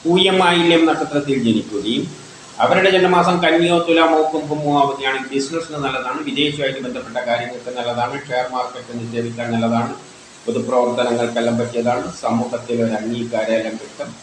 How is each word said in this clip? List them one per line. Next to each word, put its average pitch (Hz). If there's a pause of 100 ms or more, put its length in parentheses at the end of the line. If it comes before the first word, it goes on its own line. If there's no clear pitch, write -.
പൂയം 185
ആയില്യം 170
നക്ഷത്രത്തിൽ 143
ജനിക്കുകയും 107 (600)
അവരുടെ 185
ജന്മമാസം 180
കന്നിയോ 170 (100)
തുലാമോ 160 (140)
കുംഭമോ 147
ആവുകയാണെങ്കിൽ 135
ബിസിനസ്സിന് 147
നല്ലതാണ്. 131
വിദേശവുമായിട്ട് 139
ബന്ധപ്പെട്ട 123 (100)
കാര്യങ്ങൾക്ക് 120
നല്ലതാണ്. 120 (120)
ഷെയർ 127
മാർക്കറ്റ് 123
നിക്ഷേപിക്കാൻ 117
നല്ലതാണ്. 113 (500)
പൊതുപ്രവർത്തനങ്ങൾക്കെല്ലാം 120
പറ്റിയതാണ്. 117 (160)
സമൂഹത്തിൽ 117
ഒരു 113
അംഗീകാരമെല്ലാം 113
കിട്ടും. 127 (100)